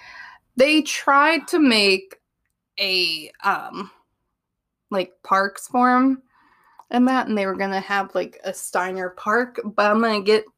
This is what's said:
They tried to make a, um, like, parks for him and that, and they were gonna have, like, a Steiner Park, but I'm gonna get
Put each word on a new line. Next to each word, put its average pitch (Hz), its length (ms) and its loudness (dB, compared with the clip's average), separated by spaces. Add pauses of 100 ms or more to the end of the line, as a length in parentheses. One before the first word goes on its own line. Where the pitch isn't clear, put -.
(560)
They 302 260 4
tried 294 680 2
to 349 100 0
make 208 640 2 (580)
a, 175 500 -4 (140)
um, 185 480 -4 (1000)
like, 190 200 -4 (120)
parks 196 440 -2
for 247 300 2
him 262 240 2 (680)
and 247 200 2
that, 262 180 0
and 214 100 -2
they 196 80 0
were 190 100 -4
gonna 190 260 -4
have, 196 340 -4
like, 180 300 -6
a 185 80 -6
Steiner 185 560 -6
Park, 240 560 -4
but 208 260 0
I'm 220 80 2
gonna 220 220 0
get 214 240 2 (120)